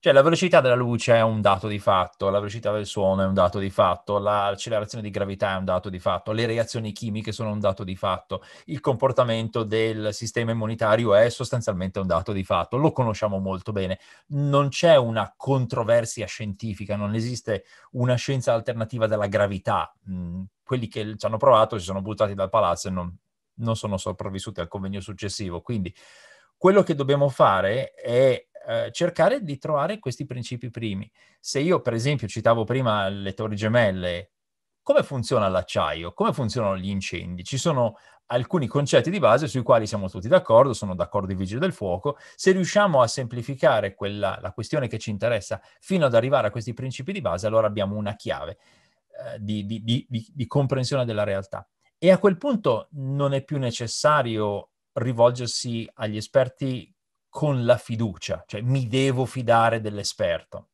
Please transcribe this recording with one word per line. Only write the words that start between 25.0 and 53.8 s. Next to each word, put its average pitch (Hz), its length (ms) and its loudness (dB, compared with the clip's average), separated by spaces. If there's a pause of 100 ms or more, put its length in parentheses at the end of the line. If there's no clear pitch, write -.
successivo. 92 580 -8
Quindi 95 340 -6 (600)
quello 190 280 6
che 160 120 0
dobbiamo 143 340 2
fare 107 640 2
è, 123 540 2 (220)
eh, 113 240 -4
cercare 175 540 0
di 143 120 -6
trovare 156 400 -2
questi 139 280 -8
principi 127 440 -10
primi. 107 400 -6 (300)
Se - 200 -6
io, 165 200 2
per - 140 -2
esempio, 120 340 -2
citavo 117 380 2
prima 110 420 0
le 98 260 -6
torri 107 220 -6
gemelle, 98 760 0 (520)
come 285 180 4
funziona 117 460 0
l'acciaio? 87 640 -2
Come 202 220 0
funzionano 107 440 -2
gli 92 120 -6
incendi? 90 560 -6
Ci 135 120 -6
sono 127 380 0 (300)
alcuni 123 420 -2
concetti 143 420 2
di 196 100 -2
base 135 280 6
sui 127 140 -4
quali 113 260 4
siamo 98 220 -4
tutti 98 180 -8
d'accordo, 123 460 6
sono 95 220 -6
d'accordo 95 360 -2
i 95 40 -2
vigili 98 260 -4
del 185 100 0
fuoco. 98 460 -4 (180)
Se - 160 2
riusciamo 185 500 4
a 117 60 6
semplificare 123 880 -2
quella, 101 460 -4
la 98 100 -10
questione 123 380 -4
che 110 100 -8
ci - 120 -8
interessa 104 500 -4 (180)
fino 180 260 0
ad 127 80 2
arrivare 135 340 4
a - 40 -2
questi 117 220 -8
principi 131 400 -8
di 190 80 -8
base, 92 260 -4
allora 110 200 2
abbiamo 101 280 -2
una 101 220 -6
chiave, 78 400 -8 (540)
eh, - 280 -14
di, 104 260 -6
di, 110 160 -8
di, 113 280 -2
di, 110 200 -8
di 127 160 -6
comprensione 131 600 -2
della 107 180 -2
realtà. 98 420 -6 (320)
E 180 140 4
a 185 60 8
quel 190 200 4
punto 190 540 -2
non 139 420 -2
è 135 120 -2
più 147 120 -6
necessario 113 1120 0 (200)